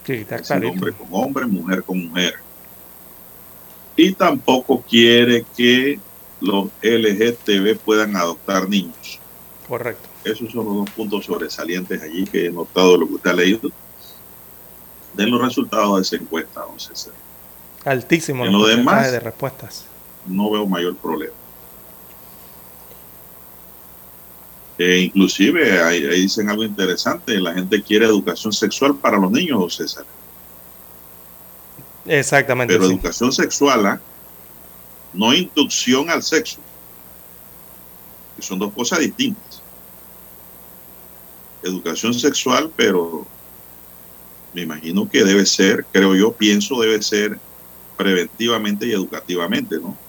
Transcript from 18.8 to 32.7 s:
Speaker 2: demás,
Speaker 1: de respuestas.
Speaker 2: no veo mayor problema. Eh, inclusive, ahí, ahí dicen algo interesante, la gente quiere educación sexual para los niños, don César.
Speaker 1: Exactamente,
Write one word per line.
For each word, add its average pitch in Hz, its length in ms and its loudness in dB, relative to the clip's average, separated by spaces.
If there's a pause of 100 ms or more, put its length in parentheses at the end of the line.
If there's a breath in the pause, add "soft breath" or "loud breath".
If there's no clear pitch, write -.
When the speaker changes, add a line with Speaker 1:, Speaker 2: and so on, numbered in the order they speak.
Speaker 2:
demás, 131 120 -2
Speaker 1:
de 117 80 -4
respuestas. - 680 -12 (400)
Speaker 2:
no 101 240 -4
veo 104 160 -2
mayor 90 300 -4
problema. - 360 -8 (3500)
Eh, 90 220 4
inclusive, 98 840 2
ahí, 82 240 2
ahí 90 160 2
dicen 104 260 -2
algo 107 160 -2
interesante, 104 760 -2
la 87 140 -2
gente 92 300 -2
quiere 107 240 4
educación 104 460 0
sexual 139 440 0
para 107 220 0
los 95 120 2
niños, 139 300 0
don 87 100 -2
César. 71 340 -10 (2000)
Speaker 1:
Exactamente, 135 680 2